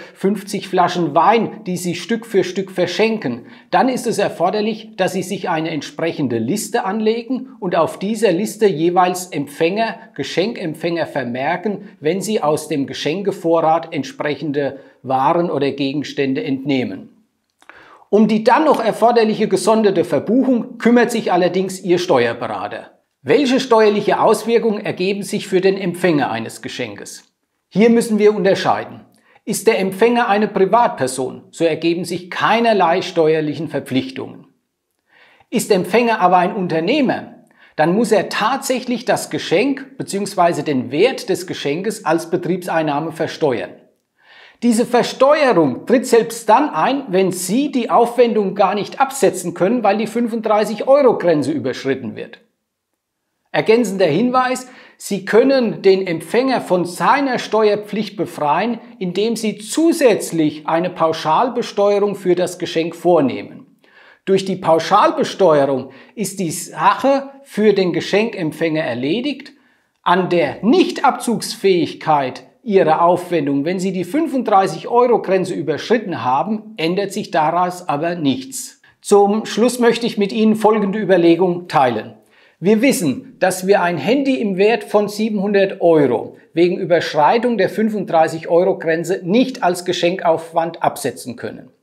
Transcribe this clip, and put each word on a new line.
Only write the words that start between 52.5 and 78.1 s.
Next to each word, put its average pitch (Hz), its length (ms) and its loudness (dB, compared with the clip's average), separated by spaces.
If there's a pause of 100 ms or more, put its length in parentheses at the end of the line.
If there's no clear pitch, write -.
Ergänzender 196 520 2
Hinweis, 247 640 0 (260)
Sie - 300 -6
können 240 560 2
den 190 260 4
Empfänger 214 540 -2
von 180 240 0
seiner 240 520 0
Steuerpflicht 208 800 0
befreien, 170 640 -2 (180)
indem 202 380 -2
Sie 214 220 -4
zusätzlich 226 1120 2
eine 170 220 0
Pauschalbesteuerung 202 1300 0
für 180 200 0
das 175 240 -4
Geschenk 165 360 -4
vornehmen. 139 800 0 (460)
Durch 190 220 0
die 190 100 -2
Pauschalbesteuerung 165 1300 2 (260)
ist 190 240 -6
die 175 100 -2
Sache 262 800 0 (160)
für 208 300 2
den 190 180 2
Geschenkempfänger 160 920 -2
erledigt. 156 680 -6 (500)
An 180 280 0
der 151 320 0
Nichtabzugsfähigkeit 185 1800 0 (180)
Ihrer 170 380 4
Aufwendung, 165 640 0
wenn 180 160 -2
Sie 190 100 -2
die 180 140 -4
fünfunddreißig 214 800 0
Euro 240 340 4
Grenze 185 340 -2
überschritten 156 680 -2
haben, 165 540 -2
ändert 185 340 -2
sich 208 200 -8
daraus 175 580 0
aber 160 260 -2